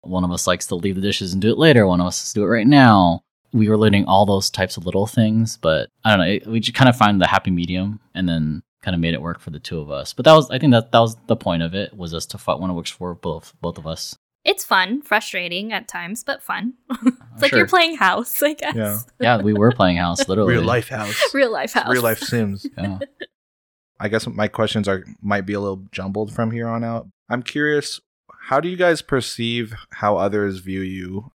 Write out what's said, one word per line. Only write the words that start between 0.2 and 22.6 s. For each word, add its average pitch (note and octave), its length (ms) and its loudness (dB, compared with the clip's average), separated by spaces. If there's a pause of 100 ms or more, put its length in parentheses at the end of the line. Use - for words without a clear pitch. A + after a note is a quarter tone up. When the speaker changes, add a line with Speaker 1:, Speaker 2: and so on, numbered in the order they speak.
Speaker 1:
of F2+ 60 -2
us F2+ 160 -4
likes F2+ 220 -2
to F#2+ 80 -4
leave F#2 180 -4
the F#2+ 60 -4
dishes G2 320 -4
and F#2+ 100 -2
do A2 80 4
it - 80 0
later. C3 280 8
One F2+ 140 4
of F2+ 60 2
us - 260 -6
do G#2 120 -2
it - 20 0
right A2 200 2
now. A2 560 6 (300)
We A2 160 2
were G#2+ 80 4
learning G2+ 300 4
all G2 180 6
those G2 260 0
types - 260 -4
of E2+ 100 -10
little G2 200 -2
things, A2 540 0
but D#2 280 0 (160)
I A2+ 120 2
don't - 100 4
know. F#2+ 60 0
It, - 140 -4
we A2+ 140 -2
just A#2+ 160 -4
kinda B2+ 160 6
find G#2 280 4
the F2 60 6
happy F#2+ 240 0
medium F#2 500 -4 (140)
and F2+ 140 -2
then D#2 340 -2 (220)
kinda F2+ 140 -2
made E2 160 0
it C2+ 80 -6
work E2 180 -8
for - 100 -14
the D2 80 -14
two E2 220 -10
of D2 100 -12
us. C#2 220 -10
But B2 140 -6
that D#3+ 60 10
was, D#3+ 180 8
I C3 80 -2
think C#3+ 140 4
that, A#2 200 4
that A#2 80 8
was A2+ 160 2 (100)
the A2 100 0
point E2+ 280 -2
of E2+ 100 -8
it, G2 220 -8
was E2+ 180 -10
us D#2+ 120 -8
to - 120 -16
fight C#2+ 220 -4
when F#2 100 -4
it F2 40 -4
works E2+ 160 -8
for F2+ 240 -10
both, D#2+ 460 -10
both E2+ 180 -8
of D2+ 80 -14
us. - 300 -12 (280)
Speaker 2:
It's F#4+ 200 -2
fun, G3+ 380 -2
frustrating G3 680 -6
at F#3+ 160 -8
times, F3 340 -12
but C#4 200 -8
fun. G#3 320 -8 (140)
<laughs> B3 140 -10 (340)
It's - 60 -2
like C#4 80 2
Speaker 1:
Sure. C4 80 2
Speaker 2:
you're - 100 2
playing E4+ 280 2
house, G3+ 460 0
I D4+ 120 0
guess. C#4+ 220 -8
Speaker 3:
Yeah. G#3 220 -4 (220)
Speaker 1:
Yeah, A2+ 220 2
we G#2 100 2
were G#2+ 200 4
playing F2+ 260 2
house, E2+ 300 -2
Speaker 3:
<laughs> - 0 -
Speaker 1:
literally. F#2+ 260 2
Speaker 3:
Real F2 80 0
life A#2 260 -2
house. G#2+ 380 -8
Speaker 2:
<laughs> - 80 -4
Real C4+ 180 2
life C#3+ 220 -6
house. G3+ 160 0
Speaker 3:
Real B2 120 2
life A2+ 180 2
Sims. G#2 440 -4 (140)